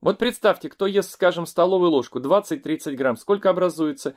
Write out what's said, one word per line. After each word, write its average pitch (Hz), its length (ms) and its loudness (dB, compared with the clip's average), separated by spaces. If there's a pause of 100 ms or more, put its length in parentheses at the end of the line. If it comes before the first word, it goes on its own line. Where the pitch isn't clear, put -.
Вот 202 180 0
представьте, 214 500 0
кто - 180 -4
ест, 196 260 -2
скажем, 175 340 0
столовую 180 460 2
ложку, 127 280 0
двадцать-тридцать 156 760 -2
грамм, 127 200 0
сколько 202 320 -2
образуется? 165 680 -2